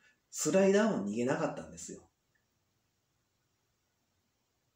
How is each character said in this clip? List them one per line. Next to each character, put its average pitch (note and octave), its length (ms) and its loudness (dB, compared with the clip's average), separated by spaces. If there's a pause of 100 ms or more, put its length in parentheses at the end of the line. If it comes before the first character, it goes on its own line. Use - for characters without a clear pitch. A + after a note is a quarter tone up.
(300)
ス - 200 -4
ラ G3 160 4
イ G3 60 6
ダ G#3 180 4
ー E3+ 60 -2
も G2 100 -4
逃 G2+ 80 -6
げ A#2+ 100 -2
な C#3+ 120 0
か D#3 120 -2
っ - 80 -8
た - 80 -12
ん - 60 -18
で - 60 -18
す - 160 -14
よ。 - 80 -16 (2750)